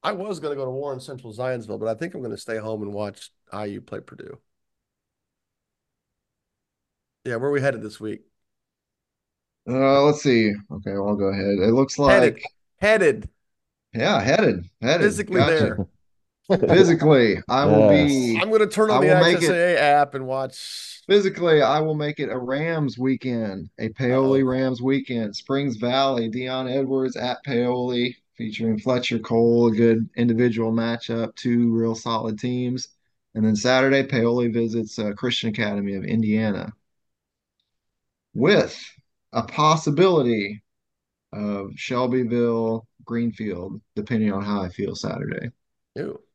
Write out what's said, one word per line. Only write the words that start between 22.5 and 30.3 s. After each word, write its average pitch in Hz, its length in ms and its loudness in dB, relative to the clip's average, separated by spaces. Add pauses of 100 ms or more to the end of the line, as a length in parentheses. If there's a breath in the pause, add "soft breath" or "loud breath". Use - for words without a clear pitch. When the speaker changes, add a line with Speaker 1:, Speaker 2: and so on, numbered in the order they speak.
Speaker 2:
weekend, 117 800 -4
a 110 120 -4
Paoli 135 520 2
Speaker 1:
Uh-oh. 131 40 2
Speaker 2:
Rams 131 360 -2
weekend. 127 540 -2
Springs 135 400 -4
Valley, 123 520 0
Dion 127 400 -6
Edwards 131 480 -2
at 123 280 -6
Paoli, 123 720 -2 (200)
featuring 113 420 -4
Fletcher 120 400 -2
Cole, 117 500 4
a 110 80 2
good 113 400 4
individual 117 560 2